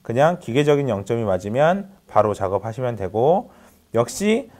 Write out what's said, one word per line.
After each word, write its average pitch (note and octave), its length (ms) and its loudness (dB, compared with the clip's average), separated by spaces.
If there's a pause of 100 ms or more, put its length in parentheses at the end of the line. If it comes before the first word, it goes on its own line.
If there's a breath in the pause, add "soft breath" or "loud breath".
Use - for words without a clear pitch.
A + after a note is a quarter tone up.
그냥 D3+ 380 2
기계적인 C#3 500 2
영 G2+ 160 -2
점이 A#2 180 -2
맞으면 A#2 680 0 (160)
바로 G#2 260 2
작업하시면 A2 640 -4
되고 A2+ 560 0 (420 soft breath)
역시 G#3 560 0 (100)